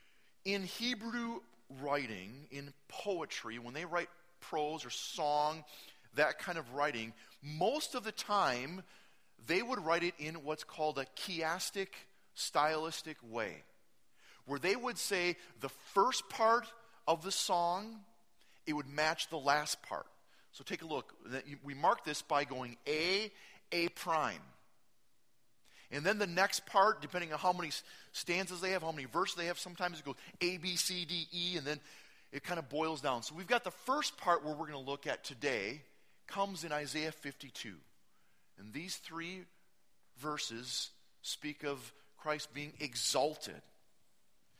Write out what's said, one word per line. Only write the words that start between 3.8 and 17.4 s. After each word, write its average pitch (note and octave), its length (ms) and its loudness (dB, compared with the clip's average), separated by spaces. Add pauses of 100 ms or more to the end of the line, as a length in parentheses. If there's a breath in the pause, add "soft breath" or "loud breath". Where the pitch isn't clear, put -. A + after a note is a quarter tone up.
write E3+ 240 0 (320)
prose D3+ 440 -2
or A#2+ 60 -10
song, D3+ 720 2 (500 loud breath)
that C#3+ 240 4
kind E3+ 200 -4
of B2 160 -6
writing, B2+ 380 0 (300 loud breath)
most F3+ 520 0
of A#3 100 -4
the G#3+ 80 -4
time, E3 680 2 (640 loud breath)
they F3+ 160 4
would A#3+ 160 -2
write E3+ 240 4
it F3 160 0
in D#3 260 -6
what's D3+ 200 -4
called D3+ 340 -2
a C3+ 80 -2 (100)
chiastic, F3+ 720 -2 (460 soft breath)
stylistic D#3 880 2
way, A2 400 -2 (840 loud breath)
where C#3 140 -4
they F3+ 160 4
would A#3+ 240 -2
say F3 380 2 (240 loud breath)
the C3+ 100 -4 (240)
first A#3 340 6
part A3+ 380 6 (400 loud breath)
of D#3+ 160 4
the F#3+ 80 -4
song, F#3+ 720 2 (680 soft breath)